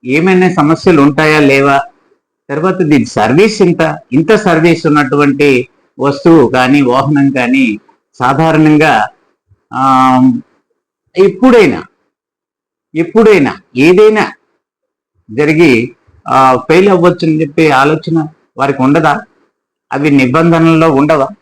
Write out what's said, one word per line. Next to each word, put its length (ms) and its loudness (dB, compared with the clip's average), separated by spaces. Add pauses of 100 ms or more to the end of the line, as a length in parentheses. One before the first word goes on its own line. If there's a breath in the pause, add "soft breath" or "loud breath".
ఏమైనా 500 0
సమస్యలు 480 0
ఉంటాయా 380 0
లేవా, 400 0 (680)
తర్వాత 260 -4
దీని 320 -2
సర్వీస్ 560 0
ఇంత, 360 -2 (140)
ఇంత 240 0
సర్వీస్ 500 0
ఉన్నటువంటి 840 0 (320)
వస్తువు 500 2
కానీ 320 0
వాహనం 480 0
కానీ 480 -2 (360)
సాధారణంగా, 920 0 (680)
ఆ, 80 -4 (1300)
ఎప్పుడైనా, 680 2 (1120)
ఎప్పుడైనా 640 0 (160)
ఏదైనా 560 2 (1000)
జరిగి, 680 0 (320)
ఆ, 280 2
ఫెయిల్ 320 0
అవ్వచ్చని 520 0
చెప్పే 300 -2
ఆలోచన 580 -2 (300)
వారికి 240 -4
ఉండదా? 380 0 (720)
అవి 180 -2
నిబంధనల్లో 840 2
ఉండవా? 340 0 (140)